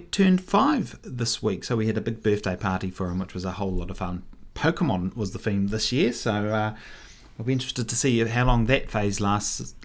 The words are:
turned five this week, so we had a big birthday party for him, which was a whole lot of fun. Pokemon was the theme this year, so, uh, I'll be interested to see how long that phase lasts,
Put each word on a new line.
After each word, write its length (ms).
turned 300
five 640
this 400
week, 220
so 120
we 100
had 120
a 20
big 220
birthday 340
party 340
for 200
him, 80
which 160
was 100
a 80
whole 200
lot 180
of 80
fun. 240
Pokemon 600
was 160
the 80
theme 300
this 240
year, 200
so, 360
uh, 260
I'll 60
be 80
interested 360
to 60
see 300
how 220
long 200
that 240
phase 300
lasts, 640